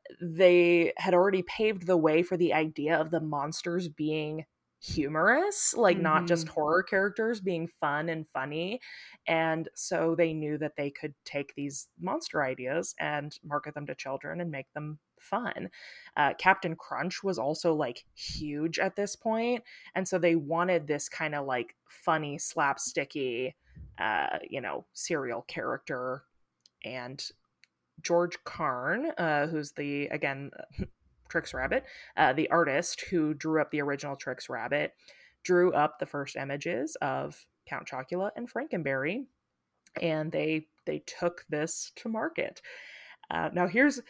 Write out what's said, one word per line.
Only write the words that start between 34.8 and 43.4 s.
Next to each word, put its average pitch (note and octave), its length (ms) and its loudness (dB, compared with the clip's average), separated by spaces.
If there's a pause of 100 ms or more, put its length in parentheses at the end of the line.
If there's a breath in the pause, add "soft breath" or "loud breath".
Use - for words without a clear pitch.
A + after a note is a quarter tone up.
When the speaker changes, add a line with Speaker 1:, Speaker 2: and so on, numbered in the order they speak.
Speaker 1:
drew F3+ 300 6
up D3 240 2
the - 80 -4
first C#3+ 300 -6
images E3 640 -4
of C#3 460 -4 (200)
Count - 200 -8
Chocula F3 480 -4
and A#3+ 160 -10
Frankenberry, F3 760 -2 (760)
and D#3 320 0
they, D#3 360 0 (180)
they D3+ 140 -4
took - 500 -4
this D3+ 460 -4
to - 140 -10
market. A#3+ 520 -4 (680 loud breath)
Uh, E3 240 -2